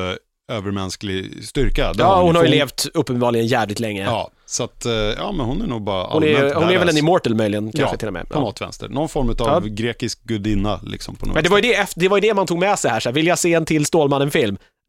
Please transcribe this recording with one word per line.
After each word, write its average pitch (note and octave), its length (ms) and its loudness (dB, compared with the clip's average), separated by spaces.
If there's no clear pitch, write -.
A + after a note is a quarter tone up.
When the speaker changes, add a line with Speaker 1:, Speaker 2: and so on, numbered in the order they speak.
Speaker 1:
eh, B2+ 60 -6
övermänsklig G2 880 -6
styrka. B2 480 0
Det A2 100 0
Speaker 2:
Ja, E3 40 4
Speaker 1:
har F#3+ 80 6
hon F3+ 100 4
Speaker 2:
hon E3 80 6
Speaker 1:
ju. E3+ 40 4
Speaker 2:
har E3+ 80 6
ju D#3+ 60 6
Speaker 1:
Hon D3+ 60 4
Speaker 2:
levt C#3+ 360 -2
uppenbarligen A#2+ 540 0
jävligt A2 320 0
länge. G#2 240 -4
Speaker 1:
Ja, G#2 260 -4
så - 180 -6
att, - 220 -10
eh, A#2+ 80 -2
ja, G#2+ 380 -2
men D#3+ 140 -4
hon B2+ 160 -2
är A#3 60 -4
nog A#2 160 -4
bara F#2+ 240 -4
Speaker 2:
Hon - 160 0
är, A#2+ 120 4
Speaker 1:
allmänt C#3 200 2
Speaker 2:
hon - 80 2
är - 40 2
väl F3+ 120 4
en - 60 -
Speaker 1:
badass. D#3+ 120 2
Speaker 2:
immortal D3+ 380 2
möjligen, G#2+ 360 0
kanske C3+ 240 0
Speaker 1:
Ja, - 20 -4
Speaker 2:
till A2+ 100 -6
och G2+ 60 -6
med. E2+ 160 -8
Speaker 1:
på - 60 -4
Speaker 2:
Ja. D#3 60 0
Speaker 1:
något G#2+ 200 -6
vänster. G2+ 280 -10
Någon C#3+ 200 -4
form C3 200 0
utav A#2 180 0
Speaker 2:
Ja. G#2+ 60 -8
Speaker 1:
grekisk A2+ 500 -6
gudinna, G#2 600 0
liksom, G2+ 320 -10
på - 100 -8
något - 100 -2
Speaker 2:
Men D#3+ 80 2
det F3 60 2
var G3+ 80 6
ju G3+ 40 4
Speaker 1:
vänster. A3 160 4
Speaker 2:
det, G3+ 60 2
eft-, F#3 120 -10
det F3 120 2
var G3+ 100 2
ju G3 40 2
det G#3+ 120 2
man G3 140 0
tog E3+ 120 -2
med F#3+ 200 0
sig C3 120 0
här, A2 80 0
så B2 100 -4
här, A#2+ 40 -2
vill D#3+ 140 2
jag F3 120 2
se E3+ 140 2
en E3 120 2
till D3+ 200 2
Stålmannen-film? C#3 720 2